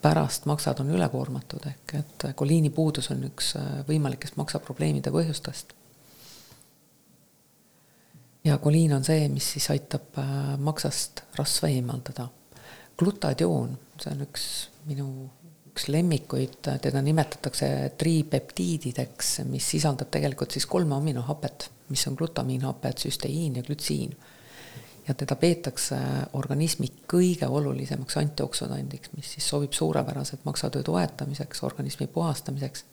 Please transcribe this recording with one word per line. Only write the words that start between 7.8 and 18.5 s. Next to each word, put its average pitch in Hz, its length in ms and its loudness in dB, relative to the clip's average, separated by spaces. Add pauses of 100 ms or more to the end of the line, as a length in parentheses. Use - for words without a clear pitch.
Ja 147 140 6
koliin 151 400 6
on 131 80 0
see, 156 240 4
mis 135 240 0
siis - 160 -2
aitab, - 480 -2
äh, 139 400 -2
maksast - 640 -2 (160)
rasva 147 320 2
eemaldada. 127 580 -2 (680)
Glutadioon, 151 800 2 (240)
see 151 140 -6
on 139 100 -4
üks - 220 -6 (420)
minu, 143 180 -2 (640)
üks - 160 -6
lemmikuid, 139 720 2 (240)
teda 135 200 2
nimetatakse 139 960 2
tripeptiidideks, 151 1400 0 (100)